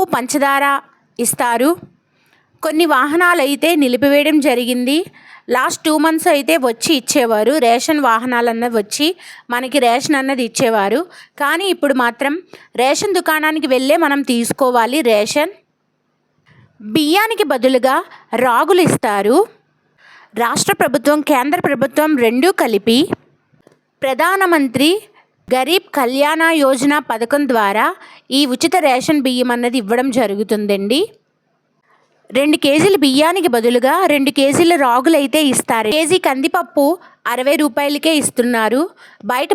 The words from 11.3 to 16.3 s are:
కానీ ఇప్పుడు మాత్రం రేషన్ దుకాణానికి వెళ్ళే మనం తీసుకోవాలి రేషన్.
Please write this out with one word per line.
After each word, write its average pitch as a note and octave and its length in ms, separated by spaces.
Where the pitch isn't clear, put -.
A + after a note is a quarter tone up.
కానీ D#4 320
ఇప్పుడు C#4+ 300
మాత్రం B3+ 320
రేషన్ E4 340
దుకాణానికి D#4 580
వెళ్ళే C4+ 300
మనం C#4+ 160
తీసుకోవాలి A#3+ 800
రేషన్. A3+ 440